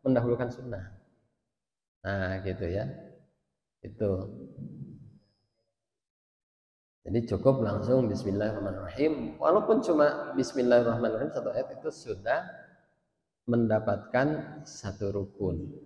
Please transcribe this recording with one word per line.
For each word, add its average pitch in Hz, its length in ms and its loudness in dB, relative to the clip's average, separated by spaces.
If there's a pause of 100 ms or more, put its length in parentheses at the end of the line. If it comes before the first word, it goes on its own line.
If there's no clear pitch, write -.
mendahulukan 120 480 2
sunnah. 107 480 -10 (1040)
Nah, 95 400 -2
gitu 95 240 -4
ya. 101 240 -2 (960)
Itu. 104 240 -2 (3000)
Jadi 98 140 0 (100)
cukup 123 320 4
langsung 107 480 2
"Bismillahirrahmanirrahim". 101 1300 -2
Walaupun 202 480 4
cuma 147 480 4
"Bismillahirrahmanirrahim" 120 960 4
satu 117 240 -4
ayat 127 240 -2
itu 156 160 -6
sudah 120 560 -4 (960)
mendapatkan 117 1200 2
satu 98 480 -6
rukun. 95 560 -2 (160)